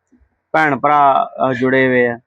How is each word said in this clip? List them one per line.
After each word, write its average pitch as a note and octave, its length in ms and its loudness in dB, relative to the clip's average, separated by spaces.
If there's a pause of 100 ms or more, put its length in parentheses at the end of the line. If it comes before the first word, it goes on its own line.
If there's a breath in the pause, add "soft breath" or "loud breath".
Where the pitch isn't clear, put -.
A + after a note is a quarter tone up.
(520)
ਭੈਣ D3+ 260 0
ਭਰਾ, C#3+ 460 2
ਅਹ, C3+ 280 -4
ਜੁੜੇ C3 340 0
ਹੋਏ B2 200 2
ਆ। A#2 100 -4 (100)